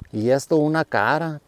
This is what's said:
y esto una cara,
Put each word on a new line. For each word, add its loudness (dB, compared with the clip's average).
y -2
esto 0
una 2
cara, -2